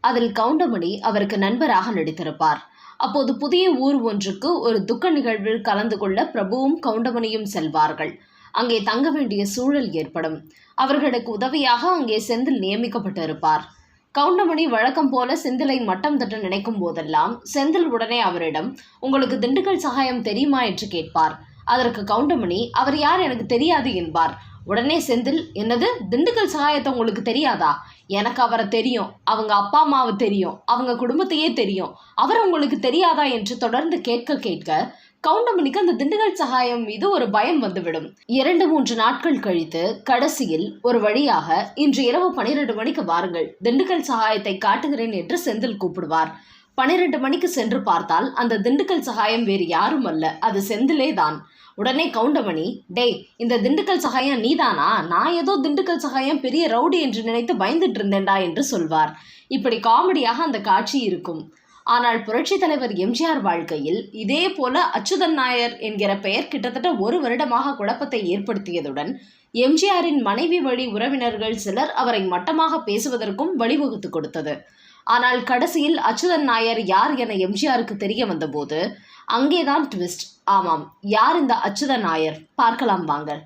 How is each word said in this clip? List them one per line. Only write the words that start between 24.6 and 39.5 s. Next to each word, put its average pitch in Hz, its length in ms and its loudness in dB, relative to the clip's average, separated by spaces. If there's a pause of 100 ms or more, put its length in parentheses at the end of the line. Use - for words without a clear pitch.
உடனே 240 340 0
செந்தில், 254 380 0 (160)
"என்னது, 233 320 0 (200)
திண்டுக்கல் 370 440 2
சகாயத்தை 294 400 0
உங்களுக்கு 226 320 0
தெரியாதா? 226 480 0 (400)
எனக்கு 214 320 -2
அவரை 226 260 2
தெரியும், 226 440 0 (120)
அவங்க 214 300 0
அப்பா 202 260 4
அம்மாவை 269 360 4
தெரியும், 196 480 0
அவங்க 247 300 0
குடும்பத்தையே 302 580 0
தெரியும், 196 420 -2 (220)
அவர் 415 260 2
உங்களுக்கு 302 360 0
தெரியாதா?" 294 520 2
என்று 233 280 -4
தொடர்ந்து 277 420 0
கேட்க 240 380 -2
கேட்க 190 500 -2 (360)
கவுண்டமணிக்கு 381 560 2
அந்த 349 140 4
திண்டுக்கல் 349 440 0
சகாயம் 247 460 0
மீது 214 260 -4
ஒரு 339 180 2
பயம் 226 320 2
வந்துவிடும். 170 460 -4 (240)
இரண்டு 320 360 4
மூன்று 285 300 2
நாட்கள் 254 480 2
கழித்து 165 380 -2 (200)